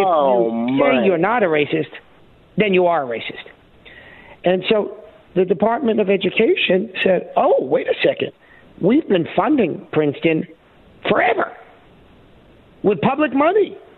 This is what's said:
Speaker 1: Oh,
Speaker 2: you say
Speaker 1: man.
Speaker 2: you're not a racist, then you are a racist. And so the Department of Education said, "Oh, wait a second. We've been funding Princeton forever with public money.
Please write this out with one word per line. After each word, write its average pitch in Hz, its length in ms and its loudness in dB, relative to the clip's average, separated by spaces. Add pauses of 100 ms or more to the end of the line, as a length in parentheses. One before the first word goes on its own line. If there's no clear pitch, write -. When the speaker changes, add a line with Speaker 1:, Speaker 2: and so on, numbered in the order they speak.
Speaker 1:
Oh, 180 640 2
Speaker 2:
you 262 120 0
say 277 180 4
Speaker 1:
man. 233 80 0
Speaker 2:
you're 190 120 2
not 214 280 0
a - 20 2
racist, 156 440 -2 (680)
then 196 180 2
you 180 140 4
are 165 160 0
a - 20 -8
racist. - 380 -10 (1000)
And 185 240 0
so 214 280 -2 (380)
the 180 100 2
Department 220 560 0
of 196 100 0
Education 190 800 0 (140)
said, - 320 0
"Oh, 320 240 2
wait 151 280 -2
a - 140 -2
second. 131 300 -2 (480)
We've 254 280 2
been 175 180 0 (100)
funding 196 560 0
Princeton 160 540 0 (640)
forever 349 440 0 (1300)
with 180 180 0
public 269 320 0
money. 339 440 0 (220)